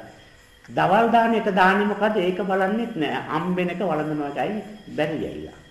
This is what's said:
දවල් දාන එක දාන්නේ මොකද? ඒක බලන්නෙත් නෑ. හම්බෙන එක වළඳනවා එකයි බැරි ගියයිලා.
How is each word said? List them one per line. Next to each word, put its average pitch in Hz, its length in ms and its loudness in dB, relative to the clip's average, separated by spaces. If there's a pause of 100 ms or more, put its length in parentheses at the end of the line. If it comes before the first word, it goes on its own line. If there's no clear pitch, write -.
(680)
දවල් 165 400 4
දාන 233 240 4
එක 214 180 0
දාන්නේ 190 340 4
මොකද? 208 320 0
ඒක 180 220 0
බලන්නෙත් 196 560 0
නෑ. 135 320 -2
හම්බෙන 180 420 -2
එක 175 120 -6
වළඳනවා 151 500 -2
එකයි 180 320 -4 (260)
බැරි 151 280 -4
ගියයිලා. 76 400 -8 (140)